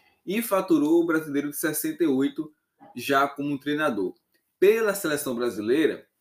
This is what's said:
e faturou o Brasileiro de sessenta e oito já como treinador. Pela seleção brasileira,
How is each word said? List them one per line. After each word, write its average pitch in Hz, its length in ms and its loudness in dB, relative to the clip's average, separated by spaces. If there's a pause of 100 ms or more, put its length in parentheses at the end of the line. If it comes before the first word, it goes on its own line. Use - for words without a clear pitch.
(260)
e 202 160 -2
faturou 170 600 2
o 170 40 2
Brasileiro 151 440 -2
de - 80 -12
sessenta 156 440 -4
e 165 60 2
oito 143 420 0 (460)
já 139 320 0
como 143 320 -6
treinador. 143 540 -2 (440)
Pela 214 360 4
seleção 143 420 -4
brasileira, 117 720 0 (140)